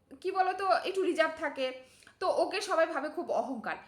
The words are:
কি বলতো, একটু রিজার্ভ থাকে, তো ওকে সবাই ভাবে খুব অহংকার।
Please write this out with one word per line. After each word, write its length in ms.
কি 100
বলতো, 400
একটু 320
রিজার্ভ 340
থাকে, 340
তো 100
ওকে 320
সবাই 240
ভাবে 240
খুব 220
অহংকার। 440